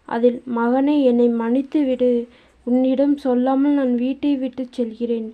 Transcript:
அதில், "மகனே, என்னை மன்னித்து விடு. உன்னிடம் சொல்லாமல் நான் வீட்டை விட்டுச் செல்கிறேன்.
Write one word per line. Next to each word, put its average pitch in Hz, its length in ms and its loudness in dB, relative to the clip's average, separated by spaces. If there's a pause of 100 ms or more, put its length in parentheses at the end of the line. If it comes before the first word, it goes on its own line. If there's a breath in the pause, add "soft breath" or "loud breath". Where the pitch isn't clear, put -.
(120)
அதில், 240 300 0 (140)
"மகனே, 269 480 0
என்னை 240 260 4
மன்னித்து 233 560 -2
விடு. 247 260 0 (560 soft breath)
உன்னிடம் 262 500 2
சொல்லாமல் 269 540 2
நான் 262 240 2
வீட்டை 262 400 -2
விட்டுச் 254 360 -8
செல்கிறேன். 233 640 -4